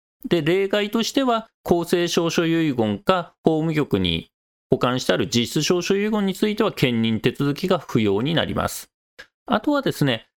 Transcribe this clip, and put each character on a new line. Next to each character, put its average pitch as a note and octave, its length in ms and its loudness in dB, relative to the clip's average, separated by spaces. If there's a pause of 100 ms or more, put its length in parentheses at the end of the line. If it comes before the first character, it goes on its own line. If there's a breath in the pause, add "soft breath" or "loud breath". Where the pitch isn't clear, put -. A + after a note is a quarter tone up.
(280)
で、 E3+ 140 2
例 F#3 260 0
外 G#3 240 -2
と A3+ 120 0
し - 80 -4
て C#4 120 0
は、 A3+ 240 -2 (160)
公 E3+ 220 2
正 F3 220 0
証 E3 220 0
書 E3+ 160 0
遺 E3 280 2
言 G#2+ 260 0
か F3+ 340 -2 (100)
法 D#3+ 160 4
務 D#3+ 140 -2
局 C3+ 260 0
に E2+ 300 -2 (400)
保 C3 80 2
管 B2+ 220 0
し - 60 -8
て F#3+ 80 2
あ F3+ 40 2
る A#2 100 0
実 A#2+ 340 -2
質 - 20 -2
証 F3+ 180 0
書 G3 140 0
遺 G3+ 140 -2
言 G#3+ 160 0
に F#3+ 80 0
つ G#3+ 160 0
い G#3 60 -2
て A3 80 0
は F#3+ 80 0
兼 A#2+ 300 0
任 A2+ 180 0
手 B2 120 2
続 C#3+ 220 -2
き F3+ 140 -6
が F3+ 120 2
不 - 220 -2
要 G2+ 200 2
に D3+ 120 -2
な C3 100 0
り F2+ 120 -4
ま F2 140 -2
す。 - 200 -12 (600 loud breath)
あ G#3+ 100 0
と D4+ 100 -2
は C#4+ 100 0
で D#3 120 -2
す - 120 0
ね、 A#2+ 220 -2 (120)